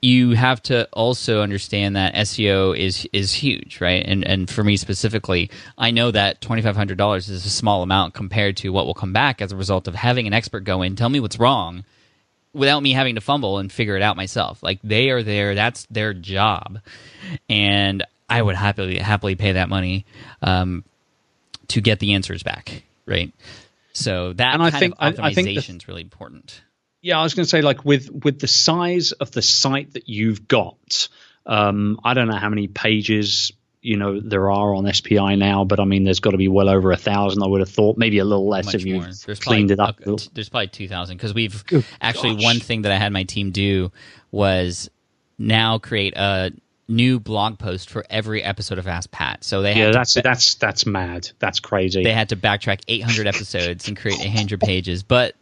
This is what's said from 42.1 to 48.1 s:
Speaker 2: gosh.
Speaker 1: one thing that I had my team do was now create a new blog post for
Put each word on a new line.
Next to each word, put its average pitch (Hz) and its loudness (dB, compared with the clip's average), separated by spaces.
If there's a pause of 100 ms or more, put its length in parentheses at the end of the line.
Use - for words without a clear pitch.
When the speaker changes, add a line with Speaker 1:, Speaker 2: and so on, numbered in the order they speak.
Speaker 2:
gosh. 104 -2
Speaker 1:
one 117 4
thing 113 -4
that 101 2
I 98 2
had 101 0
my 95 -2
team 98 -4
do 95 0 (400)
was 92 0 (480)
now 110 2
create 98 -2
a 95 0 (340)
new 120 2
blog 107 -2
post 92 -8
for - -8